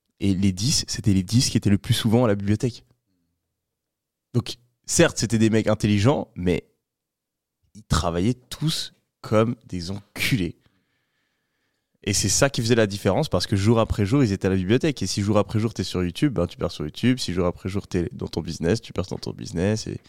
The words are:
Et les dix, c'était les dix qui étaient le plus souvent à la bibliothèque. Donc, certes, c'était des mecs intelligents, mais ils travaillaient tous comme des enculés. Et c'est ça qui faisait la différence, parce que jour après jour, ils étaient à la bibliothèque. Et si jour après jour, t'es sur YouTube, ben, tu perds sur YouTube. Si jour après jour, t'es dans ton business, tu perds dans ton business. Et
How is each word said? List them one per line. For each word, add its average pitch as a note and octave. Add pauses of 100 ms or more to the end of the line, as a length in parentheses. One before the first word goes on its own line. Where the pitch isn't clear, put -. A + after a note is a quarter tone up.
(200)
Et G2
les F#2+
dix, G#2
c'était -
les F#2
dix A2+
qui -
étaient A2
le G2+
plus -
souvent A#2+
à -
la G#2
bibliothèque. G#2 (1500)
Donc, - (300)
certes, -
c'était A2+
des A2
mecs A2
intelligents, G#2+
mais F2+ (1120)
ils G#2+
travaillaient F2
tous - (280)
comme A2+ (120)
des F2+
enculés. - (1500)
Et G2+
c'est G2+
ça C#3
qui -
faisait A2+
la A2
différence, G2+
parce F2+
que -
jour A2
après G#2+
jour, C3+
ils G#2
étaient G2
à -
la F#2+
bibliothèque. G#2+
Et F#2+
si -
jour G2+
après G#2
jour, A2
t'es G2
sur F#2
YouTube, A2
ben, E2+
tu -
perds D#2+
sur -
YouTube. B2
Si -
jour F2
après F2+
jour, G2
t'es F2
dans -
ton -
business, D#2+
tu -
perds -
dans -
ton -
business. F#2+
Et -